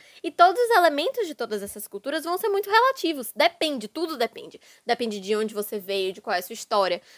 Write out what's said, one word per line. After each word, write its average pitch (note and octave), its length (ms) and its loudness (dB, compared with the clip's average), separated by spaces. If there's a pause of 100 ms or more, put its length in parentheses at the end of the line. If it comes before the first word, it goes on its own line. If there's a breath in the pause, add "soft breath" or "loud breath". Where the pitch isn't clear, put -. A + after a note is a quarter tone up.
(200 loud breath)
e E4+ 120 -6
todos F4+ 280 6
os A#4+ 100 2
elementos F4 580 2
de D4 60 -10
todas G#3+ 280 -6
essas G3+ 240 -12
culturas C#4+ 380 -6
vão E4+ 120 -2
ser G#4+ 120 -4
muito G4+ 200 0
relativos, G4+ 680 2
depende, D4 500 0
tudo D#4+ 300 -6
depende, A3 440 -6 (240 soft breath)
depende A3+ 360 -2
de G3 160 -2
onde G#3+ 180 -2
você G#3 240 -6
veio, F#3+ 340 -4
de G3 80 -18
qual G#3 140 -4
é F3+ 60 0
a - 20 -4
sua A#3 120 -14
história, F#3+ 460 0 (180 soft breath)